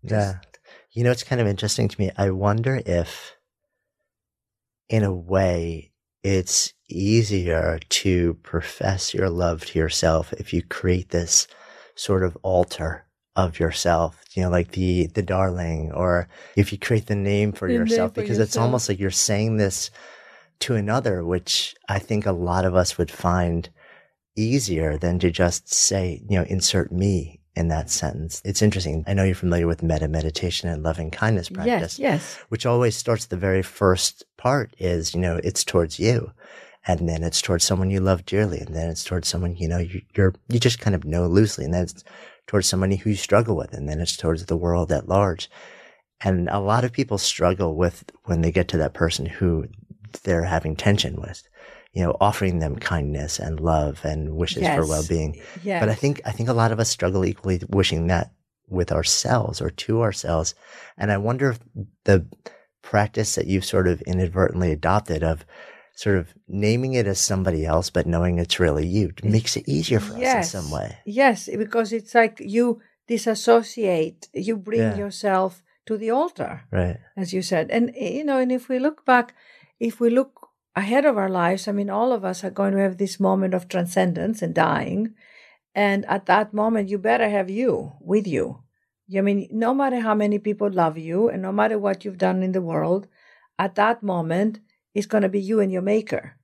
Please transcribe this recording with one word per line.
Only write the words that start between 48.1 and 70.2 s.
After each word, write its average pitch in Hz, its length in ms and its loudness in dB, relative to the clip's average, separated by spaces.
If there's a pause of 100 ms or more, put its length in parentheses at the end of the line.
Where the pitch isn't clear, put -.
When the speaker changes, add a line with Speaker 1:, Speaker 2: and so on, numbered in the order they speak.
Speaker 1:
when 85 160 0
they 82 100 2
get 87 180 2
to 85 100 0
that 78 160 0
person 82 320 0
who 82 400 -2 (580)
they're 85 200 0
having 82 300 -2
tension - 460 0
with, - 260 -14 (460)
you 92 100 -2
know, 85 160 2
offering 95 420 2
them 76 160 -2
kindness 73 600 -4
and 78 220 -6
love 78 420 0
and 76 320 -4
wishes - 320 -4
for - 140 0
Speaker 2:
Yes. 78 80 0
Speaker 1:
well-being. 78 500 -2 (240)
Speaker 2:
Yes. 185 200 -2
Speaker 1:
But 110 80 2
I 107 40 0
think, 139 300 -2
I 113 80 -6
think 117 160 -4
a 127 60 0
lot 113 180 2
of 107 80 -4
us 110 80 0
struggle 92 380 0
equally 95 420 -2
wishing 87 380 0
that 87 260 0 (360)
with 90 220 -2
ourselves - 680 0
or - 80 -2
to - 320 -2
ourselves. 85 540 -2 (420)
And 101 160 0
I 98 60 2
wonder 123 320 0
if 117 100 -6 (440)
the 95 220 6 (540)
practice 104 540 0
that - 140 -2
you've 92 180 0
sort 92 200 2
of 87 160 2
inadvertently 90 680 0
adopted 82 500 0
of 80 220 -2 (520)
sort 101 200 2
of 87 160 -4 (160)
naming 113 460 0
it 117 120 2
as 98 120 0
somebody 90 480 0
else, 80 240 2
but 80 160 0
knowing 87 320 2
it's - 200 -2
really 78 280 2
you, 92 220 0 (100)
Speaker 2:
It - 60 -14
Speaker 1:
makes 110 300 0
it - 140 -6
easier 139 320 0
for 208 160 -10
Speaker 2:
Yes. 247 300 0